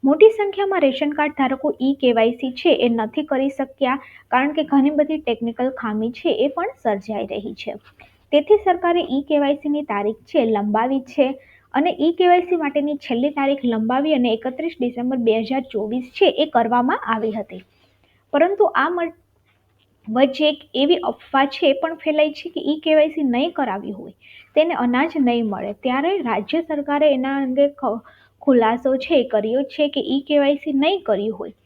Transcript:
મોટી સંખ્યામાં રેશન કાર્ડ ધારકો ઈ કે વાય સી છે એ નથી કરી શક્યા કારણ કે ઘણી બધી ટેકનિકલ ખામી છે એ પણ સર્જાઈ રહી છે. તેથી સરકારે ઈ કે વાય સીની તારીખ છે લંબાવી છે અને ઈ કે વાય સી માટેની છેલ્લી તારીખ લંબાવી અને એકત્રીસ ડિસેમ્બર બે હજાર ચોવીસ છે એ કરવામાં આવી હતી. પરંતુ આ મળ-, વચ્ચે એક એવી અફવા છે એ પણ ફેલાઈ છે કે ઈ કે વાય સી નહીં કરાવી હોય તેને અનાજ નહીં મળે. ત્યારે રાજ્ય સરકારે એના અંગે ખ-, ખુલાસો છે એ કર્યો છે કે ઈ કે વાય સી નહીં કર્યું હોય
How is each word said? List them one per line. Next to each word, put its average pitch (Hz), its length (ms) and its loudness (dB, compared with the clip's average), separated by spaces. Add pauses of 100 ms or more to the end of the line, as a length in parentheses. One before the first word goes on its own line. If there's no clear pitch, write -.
મોટી 311 260 8
સંખ્યામાં 392 520 0
રેશન 294 320 0
કાર્ડ 294 240 -2
ધારકો 262 420 -2
ઈ 269 160 0
કે 247 180 2
વાય 226 240 2
સી 262 160 -6
છે 311 240 2
એ 240 120 2
નથી 233 360 -2
કરી 269 240 -2
શક્યા 269 480 -4 (300)
કારણ 285 280 0
કે 311 100 -2
ઘણી 285 300 2
બધી 302 240 0
ટેકનિકલ 233 520 -4
ખામી 220 400 -4
છે 285 260 -2
એ 269 100 0
પણ 349 300 -4
સર્જાઈ 202 520 -4
રહી - 260 -8
છે. - 220 -12 (500)
તેથી 302 340 4
સરકારે 349 440 0
ઈ 269 160 -4
કે 285 220 0
વાય 285 180 0
સીની 294 240 -2
તારીખ 208 400 -4
છે 254 220 0
લંબાવી 220 580 0
છે 269 240 0 (440)
અને 311 200 2
ઈ 320 180 0
કે 359 160 2
વાય 359 180 4
સી 349 120 -2
માટેની 294 400 -2
છેલ્લી 262 340 -2
તારીખ 277 340 -2
લંબાવી 247 480 0
અને 247 160 2
એકત્રીસ 262 460 -4
ડિસેમ્બર 247 420 -4
બે 226 220 2
હજાર 254 240 -2
ચોવીસ 233 480 -6
છે 370 200 2
એ 311 140 0
કરવામાં 247 600 0
આવી 226 260 -2
હતી. 196 320 -10 (680)
પરંતુ 370 400 4
આ - 120 0
મળ-, 339 320 -4 (880)
વચ્ચે 269 400 2
એક 302 160 -2 (100)
એવી 320 300 2
અફવા - 440 -2
છે 285 220 0
એ 269 40 4
પણ 320 240 -4
ફેલાઈ 302 360 0
છે - 160 -14
કે - 160 -8
ઈ 302 140 -2
કે 311 160 2
વાય 302 180 4
સી 302 140 -2
નહીં 254 260 -2
કરાવી 208 400 -4
હોય 196 220 -16 (360)
તેને 302 240 2
અનાજ 254 440 0
નહીં 240 260 2
મળે. 208 280 -6
ત્યારે 269 380 -2 (100)
રાજ્ય 247 420 -2
સરકારે 294 460 0
એના 269 280 0
અંગે 269 320 0
ખ-, 262 320 -6 (400)
ખુલાસો 247 560 2
છે 285 180 -2
એ 254 140 2
કર્યો 220 340 0
છે 294 260 -2
કે 285 180 -4
ઈ 269 140 -2
કે 294 180 -2
વાય 285 160 2
સી 285 200 -6
નહીં 330 260 2
કર્યું 208 380 -2
હોય - 160 -12 (100)